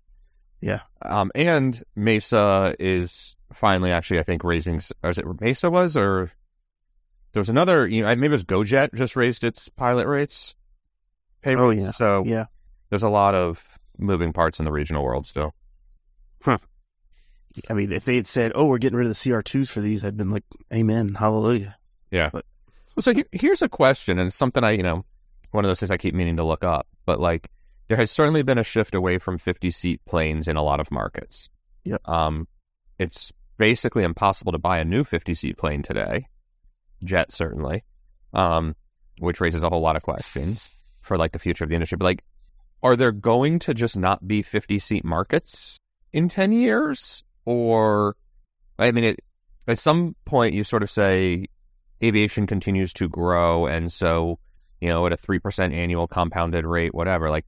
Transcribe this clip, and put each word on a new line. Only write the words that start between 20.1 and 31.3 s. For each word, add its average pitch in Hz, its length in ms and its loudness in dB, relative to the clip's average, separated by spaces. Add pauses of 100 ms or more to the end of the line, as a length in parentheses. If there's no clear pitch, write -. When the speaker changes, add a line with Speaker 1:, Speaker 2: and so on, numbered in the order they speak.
Speaker 1:
been 98 140 -2
like, 107 120 -2 (300)
"Amen, 110 420 0
hallelujah." 107 640 0 (340)
Speaker 2:
Yeah. 82 200 2
Speaker 1:
But - 140 -8 (540)
Speaker 2:
So 254 140 4
he-, 262 180 0
here's 302 300 0
a 269 80 2
question, 131 500 2
and 92 140 0
something 127 300 0
I, 107 80 4
you 101 120 0
know, 87 220 -2 (460)
one 104 120 0
of 98 60 2
those 92 100 0
things 98 120 -2
I 92 60 0
keep 87 180 -2
meaning 85 220 0
to 82 60 0
look 80 200 -2
up, 85 240 0 (180)
but, - 140 0
like, 85 300 -2 (380)
there 110 100 0
has 110 140 2
certainly 156 300 2
been 131 160 2
a 117 60 2
shift - 300 -2
away 92 240 0
from 90 200 -6
fifty-seat 87 680 -4
planes 78 420 -2
in 78 100 0
a 76 60 0
lot 73 160 0
of 78 120 -6
markets. - 580 -8 (360)